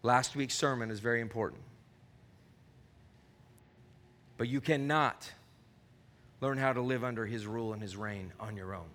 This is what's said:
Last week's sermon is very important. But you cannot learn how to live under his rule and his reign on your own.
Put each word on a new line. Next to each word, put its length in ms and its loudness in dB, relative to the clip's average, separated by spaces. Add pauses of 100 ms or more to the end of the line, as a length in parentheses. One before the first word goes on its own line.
Last 340 4
week's 160 -2
sermon 380 2
is 100 -6
very 220 2
important. 400 -4 (2750)
But 120 0
you 120 0
cannot 720 2 (1080)
learn 160 0
how 160 4
to 80 2
live 220 2
under 200 -2
his 220 -4
rule 260 -2
and 80 -6
his 160 -8
reign 420 -6
on 160 -8
your 200 -8
own. 200 -10